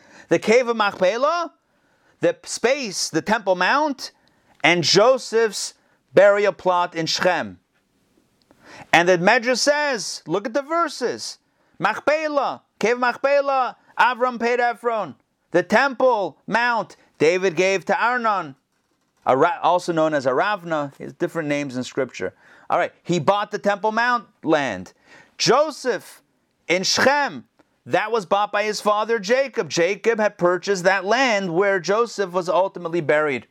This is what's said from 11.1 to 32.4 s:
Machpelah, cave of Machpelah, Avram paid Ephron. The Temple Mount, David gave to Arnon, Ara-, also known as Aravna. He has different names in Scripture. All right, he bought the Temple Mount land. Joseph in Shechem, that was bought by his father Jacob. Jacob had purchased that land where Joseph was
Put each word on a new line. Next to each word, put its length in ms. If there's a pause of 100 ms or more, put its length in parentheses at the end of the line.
Machpelah, 840 (180)
cave 140
of 60
Machpelah, 760 (220)
Avram 420
paid 200
Ephron. 560 (360)
The 120
Temple 760 (100)
Mount, 480 (220)
David 380
gave 300
to 180
Arnon, 520 (680)
Ara-, 360
also 300
known 220
as 120
Aravna. 720
He 60
has 100
different 360
names 260
in 80
Scripture. 500 (360)
All 80
right, 160 (100)
he 160
bought 320
the 80
Temple 320
Mount 360 (160)
land. 500 (440)
Joseph 840 (460)
in 160
Shechem, 640 (400)
that 260
was 140
bought 260
by 120
his 160
father 400
Jacob. 500
Jacob 500
had 180
purchased 460
that 200
land 500
where 260
Joseph 520
was 160